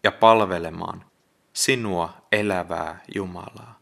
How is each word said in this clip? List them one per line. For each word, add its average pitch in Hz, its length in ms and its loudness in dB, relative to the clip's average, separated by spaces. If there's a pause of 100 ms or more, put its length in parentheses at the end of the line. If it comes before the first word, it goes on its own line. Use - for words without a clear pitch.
ja 101 80 4
palvelemaan 90 920 2 (480)
sinua, 101 600 -2 (180)
elävää 85 680 -2 (160)
Jumalaa. - 680 -10